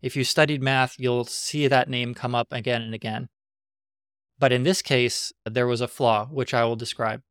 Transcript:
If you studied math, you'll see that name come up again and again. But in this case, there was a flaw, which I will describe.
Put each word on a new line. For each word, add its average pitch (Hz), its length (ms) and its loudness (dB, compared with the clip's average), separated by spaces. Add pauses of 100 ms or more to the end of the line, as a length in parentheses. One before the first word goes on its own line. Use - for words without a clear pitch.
If 135 160 -6
you 131 80 2
studied 147 360 2
math, 131 380 0
you'll 123 240 0
see 143 460 -2
that 127 200 4
name 123 240 -4
come 123 220 -4
up 120 160 -2
again 120 300 -2
and 113 120 -8
again. 110 360 -8 (1080)
But 135 120 6
in 123 100 2
this 180 220 2
case, 123 500 0 (160)
there 123 160 2
was 120 160 0
a 123 60 -2
flaw, 113 400 2
which 139 260 -4
I 120 100 4
will 117 120 0
describe. 113 540 -6